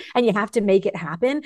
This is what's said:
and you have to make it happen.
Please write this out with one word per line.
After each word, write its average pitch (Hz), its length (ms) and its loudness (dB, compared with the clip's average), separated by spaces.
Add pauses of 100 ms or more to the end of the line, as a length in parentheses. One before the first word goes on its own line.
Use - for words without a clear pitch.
(160)
and 247 100 2
you 214 80 4
have 196 180 -2
to 233 100 0
make 196 240 4
it 196 100 -2
happen. 170 500 -4